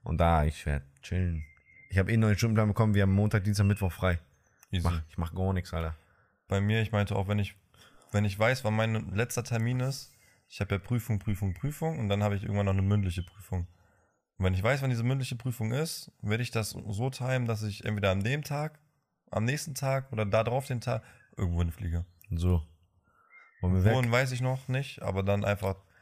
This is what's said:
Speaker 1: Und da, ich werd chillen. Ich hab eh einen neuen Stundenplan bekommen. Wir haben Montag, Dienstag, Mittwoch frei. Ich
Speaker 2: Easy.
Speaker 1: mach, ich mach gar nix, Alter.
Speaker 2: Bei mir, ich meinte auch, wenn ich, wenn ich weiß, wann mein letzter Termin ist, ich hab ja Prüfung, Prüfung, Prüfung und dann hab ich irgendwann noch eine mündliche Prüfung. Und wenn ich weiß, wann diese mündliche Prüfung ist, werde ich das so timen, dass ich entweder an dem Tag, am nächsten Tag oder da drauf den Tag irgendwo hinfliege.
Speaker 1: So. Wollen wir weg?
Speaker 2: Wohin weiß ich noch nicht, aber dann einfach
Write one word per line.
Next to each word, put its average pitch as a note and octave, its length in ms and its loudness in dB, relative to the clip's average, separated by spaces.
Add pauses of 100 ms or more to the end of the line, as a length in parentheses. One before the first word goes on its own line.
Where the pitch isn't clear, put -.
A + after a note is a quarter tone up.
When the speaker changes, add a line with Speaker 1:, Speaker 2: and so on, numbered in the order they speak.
Speaker 1:
Und D#2 140 -2
da, E2 280 4
ich - 200 -2
werd C#2+ 180 -2 (180)
chillen. F2+ 420 -2 (460)
Ich F#2 80 0
hab F#2+ 100 4
eh A2 60 0
einen A2+ 80 4
neuen G#2+ 160 4
Stundenplan A2 320 2
bekommen. G#2+ 240 4
Wir G2+ 80 6
haben F#2+ 120 6
Montag, G#2 300 4
Dienstag, G2+ 220 2
Mittwoch G2 260 2
frei. F2+ 260 0 (540)
Ich F#2+ 80 -2
Speaker 2:
Easy. E2 80 0
Speaker 1:
mach, E2+ 220 0
ich - 80 -12
mach E2+ 180 -6
gar F#2 160 0
nix, F2+ 220 -4
Alter. E2 200 -4 (540)
Speaker 2:
Bei G2 140 0
mir, G#2+ 200 2
ich G#2+ 120 -2
meinte G#2 240 0
auch, F#2+ 100 -2
wenn G#2 120 2
ich, G2 160 -4 (580)
wenn G#2 100 2
ich G2 160 -2
weiß, B2+ 240 2
wann G#2+ 140 0
mein A2 360 0
letzter A#2 300 -2
Termin A#2+ 380 -2
ist, C3+ 320 -6 (340)
ich - 140 -10
hab - 100 -2
ja G2+ 60 2
Prüfung, A2+ 400 -2
Prüfung, G2 380 -2
Prüfung D#3+ 420 -4
und A2 100 -4
dann G2+ 140 2
hab G#2 100 2
ich G2+ 120 -2
irgendwann G2+ 240 0
noch G2 60 2
eine F#2+ 100 2
mündliche F#2+ 400 2
Prüfung. - 440 -8 (680)
Und F#2+ 80 -2
wenn F#2 80 4
ich F#2 80 0
weiß, C3+ 220 0
wann C3 80 0
diese A2+ 120 0
mündliche C3 320 -2
Prüfung A#2 360 -4
ist, D3+ 400 -6 (100)
werde A2 220 0
ich A#2+ 80 -6
das A2 180 -2
so G#2 400 -4
timen, B2+ 380 -2
dass G#2+ 160 -2
ich G#2 200 -6
entweder G2+ 280 0
an F#2+ 120 2
dem C#3 200 -2
Tag, D3 360 -6 (520)
am G#2 120 -2
nächsten C#3+ 300 -2
Tag C3+ 400 -2
oder G#2+ 100 0
da G#2+ 200 2
drauf B2 240 -2
den A#2+ 140 -4
Tag A#2 200 -4 (340)
irgendwo E2+ 260 0
hinfliege. E2+ 440 -2 (240)
Speaker 1:
So. F2 320 2 (1000)
Wollen F#2 140 2
wir F#2 80 4
weg? G#2+ 100 6
Speaker 2:
Wohin B2 180 2
weiß B2+ 220 2
ich B2 80 -4
noch C3 260 -4
nicht, C3+ 340 -4
aber G2 220 -2
dann G2+ 200 2
einfach G2+ 320 0 (260)